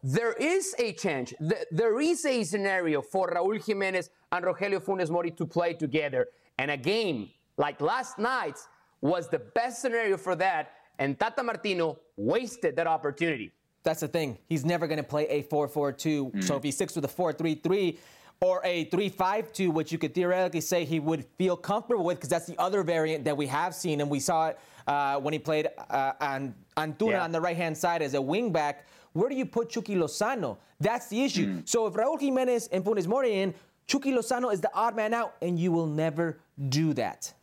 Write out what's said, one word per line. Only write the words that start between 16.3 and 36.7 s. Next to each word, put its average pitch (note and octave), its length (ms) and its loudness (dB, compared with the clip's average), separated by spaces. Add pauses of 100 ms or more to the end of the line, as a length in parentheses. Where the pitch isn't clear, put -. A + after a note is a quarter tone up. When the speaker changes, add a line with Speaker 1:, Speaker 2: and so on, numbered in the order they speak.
Speaker 3:
Mm. G2 80 -2
Speaker 2:
So D3+ 140 0
if C3+ 80 -4
he C#3+ 80 0
sticks F3 240 -2
with D3+ 80 -4
a C3+ 40 -2
four F3 240 0
three D#3+ 220 0
three F3 440 0 (420)
or F#3 240 2
a F3 220 0
three G3 240 0
five G#3 420 -2
two, F#3 180 0
which D#3 220 0
you E3 60 -4
could D#3 160 -2
theoretically F3+ 480 2
say E3+ 220 0
he D#3 140 0
would D#3 260 0 (140)
feel F#3 180 4
comfortable G#3 480 0
with, F3 140 0
'cause C3+ 120 -6
that's E3+ 160 0
the F3 120 -12
other F#3+ 240 2
variant D#3+ 440 0
that D3 100 0
we D3 100 -2
have D#3 280 0
seen, D3+ 260 -2
and D3 100 0
we C#3+ 80 0
saw D#3+ 300 2
it, - 100 -4 (300)
uh, C#3+ 320 2
when D3 120 -2
he D#3 60 -2
played, D#3 300 0 (220)
uh, C3+ 300 0
An-, C3+ 340 -4 (220)
Antuna D#3 340 0
Speaker 1:
Yeah. F#3+ 140 2
Speaker 2:
on E3 80 -6
the E3 80 0
right-hand E3+ 380 -2
side E3+ 240 0
as C3+ 120 -4
a C#3+ 60 2
wing F#3+ 300 0
back. D3 360 0 (260)
Where G3 160 2
do C#4 80 -2
you C4 80 0
put A#3 240 -2
Chucky G#3 260 -4
Lozano? F3+ 600 0 (240)
That's A3+ 280 0
the A3+ 140 0
issue. G#3+ 240 2
Speaker 3:
Mm. F#3 220 -6
Speaker 2:
So A3+ 180 2
if F#3+ 60 -2
Raul B3 260 2
Jimenez B3+ 540 0
and F#3+ 100 0
Funes G3 240 2
Mori A3 360 2
in, F#3+ 120 0 (320)
Chucky C#4 240 0
Lozano B3 420 2
is F#3+ 100 0
the G#3 120 2
odd G#3+ 220 2
man A3 160 2
out, A#3 300 0
and F3 160 0
you F3 120 4
will E3 160 4
never D#3 540 0 (280)
do D3+ 260 4